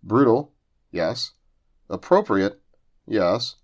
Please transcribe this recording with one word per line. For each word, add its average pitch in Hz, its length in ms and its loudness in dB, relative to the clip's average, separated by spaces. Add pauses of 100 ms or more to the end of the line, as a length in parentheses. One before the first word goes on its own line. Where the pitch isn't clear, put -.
Brutal, 123 480 2 (400)
yes. 90 400 -6 (580)
Appropriate, 101 720 -2 (440)
yes. 101 580 -2